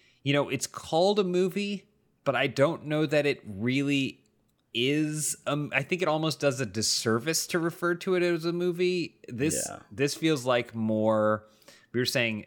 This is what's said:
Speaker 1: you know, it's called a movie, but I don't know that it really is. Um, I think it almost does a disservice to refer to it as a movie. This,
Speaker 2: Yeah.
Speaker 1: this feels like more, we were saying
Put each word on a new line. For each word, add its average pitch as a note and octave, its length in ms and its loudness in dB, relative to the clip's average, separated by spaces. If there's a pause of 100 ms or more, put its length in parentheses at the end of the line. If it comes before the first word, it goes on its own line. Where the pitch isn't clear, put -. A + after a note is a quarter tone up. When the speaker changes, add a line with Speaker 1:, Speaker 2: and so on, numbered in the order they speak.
(220)
Speaker 1:
you C#3 100 0
know, C#3 160 2
it's C3+ 180 -4
called F#3+ 520 0
a G3+ 60 2
movie, F#3+ 640 -2 (380)
but C3+ 100 0
I B2+ 120 2
don't C#3 400 0
know D3+ 200 0
that D3 200 2
it C#3 200 0
really C3 720 0 (540)
is. D3+ 640 0 (100)
Um, D3 280 -2
I C3+ 80 0
think F3+ 200 -2
it E3 60 0
almost D#3 320 0
does C3+ 200 0
a C3 60 -2
disservice A2+ 840 0
to F3+ 100 0
refer E3+ 360 -2
to F#3 220 -2
it F3 60 2
as E3+ 220 0
a E3+ 80 -2
movie. F3+ 640 -2 (120)
This, C3 400 -2
Speaker 2:
Yeah. - 100 -12 (120)
Speaker 1:
this C3 240 0
feels D#3 300 0
like B2 300 0
more, A2 720 2 (480)
we A#2+ 80 0
were B2+ 60 2
saying A2+ 400 0